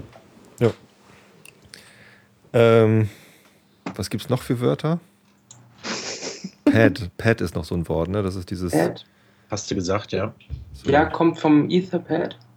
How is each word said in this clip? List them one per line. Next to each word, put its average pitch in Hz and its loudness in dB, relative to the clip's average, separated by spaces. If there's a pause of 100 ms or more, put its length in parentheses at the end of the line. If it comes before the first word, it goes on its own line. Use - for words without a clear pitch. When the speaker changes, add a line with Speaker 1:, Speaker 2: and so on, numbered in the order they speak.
(600)
Speaker 1:
Ja. 113 4 (1800)
Ähm, 113 6 (880)
was - -8
gibt's - -8
noch 123 0
für 123 -4
Wörter? 147 0 (1700)
Pad. 104 4
Pad 113 0
ist 90 -6
noch 87 -6
so 90 -6
ein 85 -4
Wort, 82 -2
ne? 104 -2
Das 95 -4
ist 92 -12
dieses 90 -6
Speaker 2:
Pad. 170 -2 (440)
Speaker 3:
Hast - -10
du - -4
gesagt, 95 -4
ja. 98 -4 (400)
Speaker 1:
So. - -12
Speaker 2:
Ja, 147 4
kommt 165 0
vom 151 4
Etherpad. 175 -2 (200)